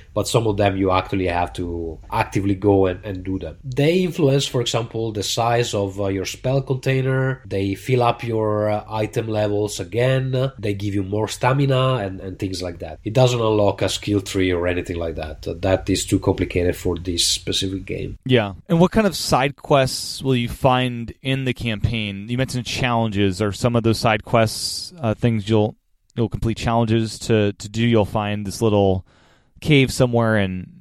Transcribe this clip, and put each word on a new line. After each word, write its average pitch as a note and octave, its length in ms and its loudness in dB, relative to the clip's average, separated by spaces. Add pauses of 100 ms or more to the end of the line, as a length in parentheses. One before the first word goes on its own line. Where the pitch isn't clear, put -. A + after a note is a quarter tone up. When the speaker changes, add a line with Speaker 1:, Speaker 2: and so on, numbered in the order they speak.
(140)
Speaker 1:
but G2+ 140 -2
some A2+ 200 2
of G2+ 100 0
them G2+ 180 2
you F#2+ 160 2
actually F#2 360 0
have F2 260 -2
to E2+ 440 -6 (140)
actively G2+ 440 0
go F#2+ 320 4
and, F2+ 180 -4
and F#2 180 -8
do F#2+ 160 -4
them. D#2+ 240 -12
They C#3+ 360 2
influence, C#3+ 460 2
for C3 140 -2
example, A2+ 540 -4
the G2+ 100 -4
size A#2 500 0
of, G2+ 280 -2
uh, G2+ 60 0
your F#2+ 180 -2
spell C3+ 360 -2
container. C3 840 -2
They G2 300 -2
fill B2 280 2
up A#2 180 2
your, G#2+ 480 0
uh, G#2 200 -2
item A2 400 -4
levels G#2 500 -2
again. B2+ 800 0
They G#2 140 -2
give G2+ 200 -4
you G2+ 100 0
more G#2 260 -2
stamina C3 720 2
and, F#2+ 180 -6
and F#2+ 180 -10
things F#2 240 -6
like F2 180 -8
that. D#2+ 260 -12
It G#2+ 80 -6
doesn't B2 260 6
unlock G#2 420 2
a G2 60 0
skill G#2 320 -2
tree F#2 320 0
or F2 160 0
anything F2 300 -4
like E2+ 180 -6
that. D#2 320 -10
Uh, F2 120 -6
that F#2+ 300 0
is F#2+ 160 0
too G2 140 0
complicated F2+ 560 0
for F2 220 -4
this E2+ 280 -2
specific F#2+ 600 -4
game. F#2 400 -8
Speaker 2:
Yeah. G#2+ 300 2 (120)
And E3+ 140 4
what F3+ 100 4
kind A3 160 2
of D#3 80 -2
side C#3 400 0
quests - 680 0
will C3 140 2
you A#2+ 140 0
find B2+ 720 0
in C3+ 240 -2
the B2 80 0
campaign? G#2+ 720 -4
You A#2+ 100 -4
mentioned B2+ 280 -2
challenges. G#2+ 760 2
Are G2+ 120 0
some A#2+ 240 2
of A2 60 2
those A2 160 4
side A2 260 2
quests, - 720 0
uh, A2 140 0
things A2+ 340 0
you'll, A2 300 2 (380)
you'll A2+ 140 0
complete - 280 -4
challenges A2+ 640 0
to, G#2 340 2
to - 160 -12
do? A2+ 160 0
You'll A2+ 180 6
find G#2 440 -4
this - 120 -8
little G2+ 460 4 (540)
cave C#3 320 4
somewhere A#2 460 2
and, F#2 300 -2 (140)